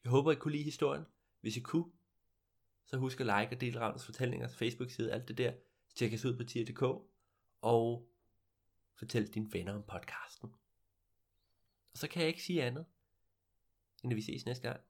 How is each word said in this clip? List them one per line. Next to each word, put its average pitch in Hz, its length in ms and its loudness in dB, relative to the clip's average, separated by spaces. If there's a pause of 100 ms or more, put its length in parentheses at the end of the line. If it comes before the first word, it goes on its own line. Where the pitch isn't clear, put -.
Jeg 123 60 -4
håber, 139 220 8
I 147 40 8
kunne 151 160 -2
lide 147 120 0
historien. 151 400 0 (380)
Hvis 113 160 -2
I - 20 -4
kunne, 165 320 0 (920)
så - 120 -4
husk 127 220 -2
at 127 60 2
like 110 300 4
og 123 60 -6
dele 123 180 -2
Ravnens 113 260 -2
Fortællingers 120 500 -2
Facebook-side, 120 560 -2
alt 123 160 -2
det 113 100 -6
der. 120 160 2 (420)
Tjek 113 180 2
os 113 120 -4
ud 127 120 2
på 123 60 -4
tier 117 220 -2
punktum 127 340 0
d - 40 -16
k, - 60 -20 (520)
og 117 480 4 (880)
fortæl 110 380 -2
dine 107 200 -4
venner 95 200 -2
om 104 100 -6
podcasten. - 720 -10 (1400)
Og - 60 -16
så 151 100 -6
kan 175 140 -2
jeg 160 60 4
ikke 165 160 -2
sige 170 200 2
andet, 131 220 -2 (1200)
end 123 100 2
at 110 40 2
vi 107 40 0
ses - 240 -6
næste 123 220 -4
gang. - 220 -6